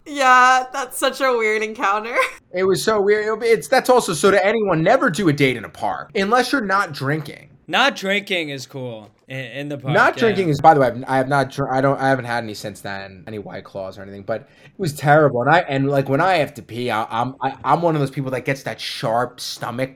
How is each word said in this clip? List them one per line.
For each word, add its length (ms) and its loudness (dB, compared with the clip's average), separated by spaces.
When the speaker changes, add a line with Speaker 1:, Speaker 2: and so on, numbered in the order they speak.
Speaker 1:
Yeah, 640 4
that's 240 -8
such 240 -2
a 160 2
weird 240 -2
encounter. 600 -4
<laughs> 40 0
Speaker 2:
It 120 -2
was 180 2
so 200 2
weird. 240 2
It'll 100 -2
be, 120 -2
it's, 200 2
that's 220 2
also, 240 4
so 180 4
to 140 4
anyone, 360 2
never 280 4
do 180 -2
a 60 6
date 240 2
in 80 -12
a 40 -14
park 460 -6
unless 380 2
you're 80 2
not 320 -2
drinking. 560 -6
Speaker 3:
Not 300 0
drinking 520 -4
is 160 -10
cool 440 -12
in, 100 -12
in 320 -10
the 80 -6
park, 160 -4
Speaker 2:
Not 220 4
Speaker 3:
yeah. 40 -8
Speaker 2:
drinking 300 2
is, 120 0
by 120 8
the 60 4
way, 80 4
I've, 180 -4
I 120 0
have 100 2
not 240 0
dr-, 180 -4
I 120 0
don't, 180 2
I 100 0
haven't 160 0
had 180 -4
any 100 -8
since 280 -12
then, 440 -12
any 140 -10
White 260 -14
Claws 320 -12
or 60 -14
anything, 180 -14
but 200 -6
it 120 -20
was 160 -4
terrible. 480 4
And 80 0
I, 120 6
and, 280 -2
like, 180 0
when 140 0
I 140 2
have 180 -2
to 80 -16
pee, 300 -6
I, 180 -2
I'm, 320 -4
I, 220 -4
I'm 180 2
one 140 2
of 60 0
those 100 -2
people 200 -6
that 140 -6
gets 180 -4
that 160 -10
sharp 600 -4
stomach 560 -8